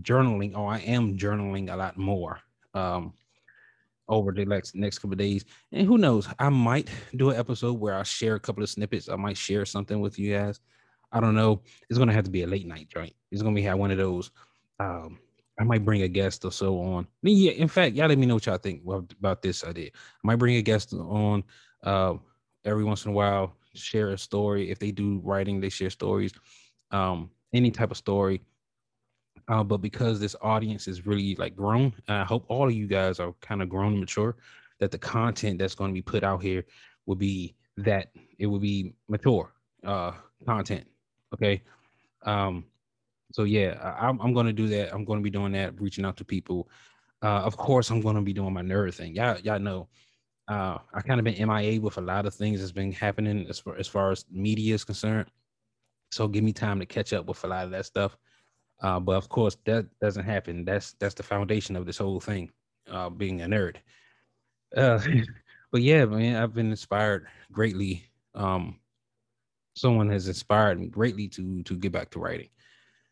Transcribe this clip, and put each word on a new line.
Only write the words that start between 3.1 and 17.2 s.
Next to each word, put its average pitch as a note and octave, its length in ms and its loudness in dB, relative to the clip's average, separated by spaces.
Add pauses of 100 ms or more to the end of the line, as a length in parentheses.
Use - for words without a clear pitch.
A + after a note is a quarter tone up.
over G#2+ 240 2
the G2 140 -2
next, G2 300 -2
next G2+ 240 -2
couple G2 140 -4
of F#2 40 -2
days. G2+ 260 0 (300)
And G3 120 4
who A#3 120 8
knows, B2+ 300 6 (120)
I C#3 100 2
might B2+ 400 4 (260)
do C3 160 4
an A#2+ 60 -2
episode A#2+ 420 -2
where G#2 160 -2
I G2 80 -2
share A2 320 -2
a G2+ 40 -4
couple G2+ 240 -4
of G2+ 60 -2
snippets. - 400 -4
I F#2+ 80 -4
might G2 200 -4
share G2 280 -2
something G2+ 340 -4
with G#2 180 -2
you G2+ 160 -2
guys. G2+ 280 -2 (500)
I A#2 80 2
don't A2 160 6
know. A2 260 6 (280)
It's A#2 100 2
gonna A#2+ 140 6
have G#2 120 4
to F#2 60 -6
be F2+ 120 0
a E2+ 40 -2
late F#2 200 -4
night D#2 200 -14
joint. E2 260 -10 (180)
It's G2+ 100 -4
gonna G#2+ 140 2
be G2+ 120 2
one G2 240 2
of F#2+ 60 2
those. F#2 340 -2 (480)
Um, F2 400 -8 (400)
I G#2+ 40 0
might A2+ 200 4
bring G2+ 200 4
a F#2 40 2
guest F#2+ 380 0
or F#2 80 -4
so F#2+ 260 0
on. F2+ 240 -2
I - 40 -10 (140)